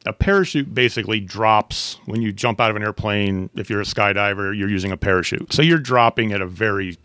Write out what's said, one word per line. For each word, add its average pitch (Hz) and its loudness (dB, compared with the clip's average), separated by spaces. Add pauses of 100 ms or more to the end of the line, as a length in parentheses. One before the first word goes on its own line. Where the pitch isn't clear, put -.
a - -4
parachute 180 0
basically 110 0
drops 107 0
when 113 -4
you 110 -2
jump 110 -2
out 113 4
of 107 -2
an 107 -4
airplane. 101 -2
If 107 -8
you're 104 -2
a 101 -2
skydiver, 101 0
you're 101 0
using 98 -2
a 92 -6
parachute. - 0
So 151 2
you're 165 4
dropping 120 2
at 101 -2
a 95 -6
very 95 -2